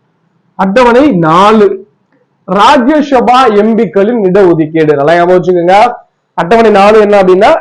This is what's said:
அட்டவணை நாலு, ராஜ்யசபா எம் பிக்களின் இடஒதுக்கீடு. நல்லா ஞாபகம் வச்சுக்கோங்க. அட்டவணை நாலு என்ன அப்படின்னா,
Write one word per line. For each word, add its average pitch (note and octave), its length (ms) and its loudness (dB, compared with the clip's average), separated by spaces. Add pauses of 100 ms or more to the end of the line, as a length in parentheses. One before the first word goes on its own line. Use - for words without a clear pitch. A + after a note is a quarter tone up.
(540)
அட்டவணை A#3+ 560 0
நாலு, F#3+ 760 0 (640)
ராஜ்யசபா B3+ 1040 0
எம் A3 180 0
பிக்களின் G#3+ 480 -2
இடஒதுக்கீடு. D#3+ 720 0
நல்லா C#3+ 200 -2
ஞாபகம் F3+ 280 0
வச்சுக்கோங்க. F3+ 320 -2 (600)
அட்டவணை A3 360 0
நாலு G#3 280 2
என்ன G3+ 240 2
அப்படின்னா, F#3 280 2 (100)